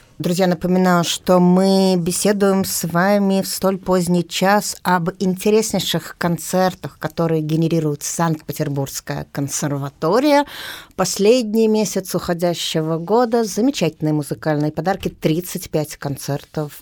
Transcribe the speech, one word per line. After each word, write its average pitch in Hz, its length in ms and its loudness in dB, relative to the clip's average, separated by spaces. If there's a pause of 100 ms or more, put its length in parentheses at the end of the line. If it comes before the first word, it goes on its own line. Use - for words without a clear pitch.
(180)
Друзья, 180 300 0
напоминаю, 180 560 2
что - 380 2
мы 190 560 4
беседуем 190 640 0
с - 240 -4
вами 196 540 2
в 190 80 -6
столь 190 280 -2
поздний 180 480 0
час 202 560 0
об 180 280 0 (100)
интереснейших 202 960 0
концертах, 180 800 -2
которые 160 420 -2
генерирует 156 600 0
Санкт-Петербургская 147 1300 -4
консерватория. 160 1120 0 (500)
Последний 220 720 2
месяц 214 480 0
уходящего 165 840 -2
года. 226 460 2
Замечательные 180 720 0
музыкальные 151 580 -2
подарки. 180 380 -4
Тридцать 170 600 -4
пять 151 280 -4
концертов 143 840 -8